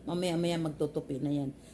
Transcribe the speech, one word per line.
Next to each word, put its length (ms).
Mamaya-maya 500
magtutupi 640
na 80
yan. 220